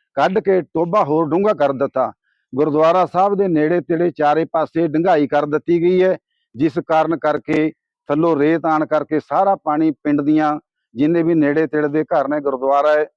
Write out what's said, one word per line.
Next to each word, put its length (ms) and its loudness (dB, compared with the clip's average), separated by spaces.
ਕੱਢ 240 0
ਕੇ 220 0
ਟੋਭਾ 440 -2
ਹੋਰ 240 0
ਡੂੰਘਾ 240 0
ਕਰ 200 0
ਦਿੱਤਾ। 400 -2
ਗੁਰਦੁਆਰਾ 520 2
ਸਾਹਿਬ 280 0
ਦੇ 140 0
ਨੇੜੇ 320 2
ਤੇੜੇ 300 -2
ਚਾਰੇ 340 0
ਪਾਸੇ 440 -2
ਡੂੰਘਾਈ 380 2
ਕਰ 200 -2
ਦਿੱਤੀ 360 -2
ਗਈ 200 2
ਹੈ, 160 0
ਜਿਸ 220 -2
ਕਾਰਨ 380 0
ਕਰਕੇ 560 -2
ਥੱਲੋਂ 300 0
ਰੇਤ 280 0
ਆਉਣ 200 0
ਕਰਕੇ 340 -2
ਸਾਰਾ 360 0
ਪਾਣੀ 340 -2
ਪਿੰਡ 300 -2
ਦੀਆਂ 400 0
ਜਿੰਨੇ 280 0
ਵੀ 120 0
ਨੇੜੇ 320 0
ਤੇੜੇ 220 -2
ਦੇ 160 -2
ਘਰ 240 -2
ਨੇ, 120 -2
ਗੁਰਦੁਆਰਾ 520 0
ਹੈ, 140 0